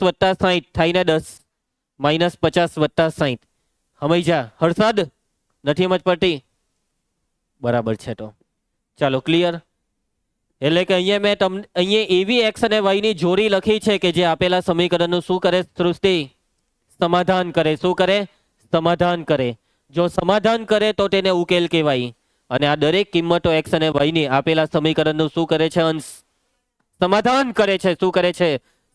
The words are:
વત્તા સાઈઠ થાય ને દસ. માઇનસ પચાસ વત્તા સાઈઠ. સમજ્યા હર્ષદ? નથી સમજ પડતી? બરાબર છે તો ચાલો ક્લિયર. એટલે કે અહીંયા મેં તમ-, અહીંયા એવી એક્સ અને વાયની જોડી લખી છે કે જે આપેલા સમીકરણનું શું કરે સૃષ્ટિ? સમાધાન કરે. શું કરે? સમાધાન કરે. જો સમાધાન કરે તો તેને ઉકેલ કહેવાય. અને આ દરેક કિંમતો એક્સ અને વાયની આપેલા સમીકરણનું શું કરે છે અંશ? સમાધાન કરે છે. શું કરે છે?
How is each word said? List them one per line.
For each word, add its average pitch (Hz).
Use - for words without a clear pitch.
વત્તા 190
સાઈઠ 180
થાય 170
ને 185
દસ. 160
માઇનસ 160
પચાસ 170
વત્તા 160
સાઈઠ. 135
સમજ્યા 160
હર્ષદ? 196
નથી 151
સમજ 185
પડતી? 175
બરાબર 117
છે 113
તો 107
ચાલો 135
ક્લિયર. 170
એટલે 165
કે 190
અહીંયા 185
મેં 202
તમ-, 190
અહીંયા 202
એવી 190
એક્સ 220
અને 214
વાયની 202
જોડી 185
લખી 208
છે 208
કે 180
જે 170
આપેલા 180
સમીકરણનું 175
શું 180
કરે 185
સૃષ્ટિ? 175
સમાધાન 180
કરે. 156
શું 185
કરે? 196
સમાધાન 170
કરે. 131
જો 170
સમાધાન 208
કરે 214
તો 202
તેને 190
ઉકેલ 175
કહેવાય. 139
અને 135
આ 147
દરેક 156
કિંમતો 170
એક્સ 160
અને 160
વાયની 151
આપેલા 156
સમીકરણનું 156
શું 165
કરે 160
છે 170
અંશ? 160
સમાધાન 240
કરે 196
છે. 185
શું 185
કરે 175
છે? 160